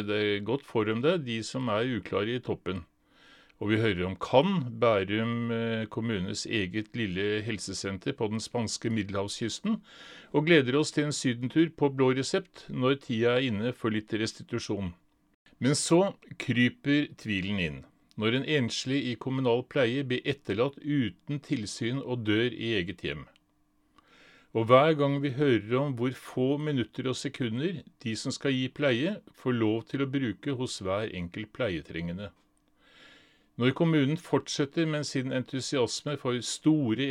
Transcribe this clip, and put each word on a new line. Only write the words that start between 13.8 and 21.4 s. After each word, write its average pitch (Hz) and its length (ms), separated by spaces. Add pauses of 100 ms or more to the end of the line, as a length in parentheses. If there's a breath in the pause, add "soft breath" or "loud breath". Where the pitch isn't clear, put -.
litt 107 220
restitusjon. 107 800 (680 soft breath)
Men 135 160
så 175 400 (240)
kryper 123 760
tvilen 98 420
inn. 73 240 (300)
Når 113 240
en 139 80
enslig 135 540 (100)
i 123 80
kommunal 127 480
pleie 131 400
blir 127 240
etterlatt 127 480
uten 143 640